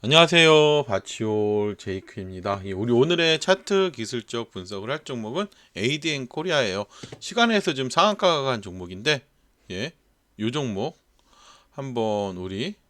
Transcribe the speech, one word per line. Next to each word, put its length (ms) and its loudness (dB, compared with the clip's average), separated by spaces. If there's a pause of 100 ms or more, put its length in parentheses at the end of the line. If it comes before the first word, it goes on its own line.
안녕하세요. 840 6
바치올 880 -2
제이크입니다. 880 -8
예, 80 -8
우리 220 0
오늘의 480 2
차트 520 0
기술적 560 -8
분석을 400 -10
할 140 -6
종목은 440 -6 (280)
에이디엔 520 -4
코리아예요. 580 -2 (340)
시간에서 540 0
지금 160 -4
상한가가 540 2
간 180 -2
종목인데, 680 -4 (440)
예, 200 -8 (480)
요 120 -2
종목 460 -4 (760)
한번 680 -4
우리 380 -6 (140)